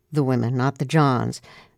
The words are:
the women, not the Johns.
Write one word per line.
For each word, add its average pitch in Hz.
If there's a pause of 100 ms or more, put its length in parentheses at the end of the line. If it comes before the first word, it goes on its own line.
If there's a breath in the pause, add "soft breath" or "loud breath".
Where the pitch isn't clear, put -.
(120)
the 147
women, 127
not 127
the 147
Johns. 127 (380 soft breath)